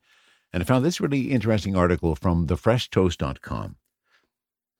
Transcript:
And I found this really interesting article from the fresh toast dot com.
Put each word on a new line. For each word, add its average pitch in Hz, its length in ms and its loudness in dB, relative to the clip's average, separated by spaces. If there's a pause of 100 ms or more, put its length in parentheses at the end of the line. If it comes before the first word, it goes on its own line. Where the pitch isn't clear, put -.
(540)
And 90 80 -2
I - 60 -4
found 127 180 2
this 175 160 -2
really 139 300 -2
interesting 107 440 0
article 87 400 2
from 85 300 0
the 85 120 0
fresh 117 340 0
toast 92 260 0
dot 69 240 -8
com. 50 340 -12 (1040)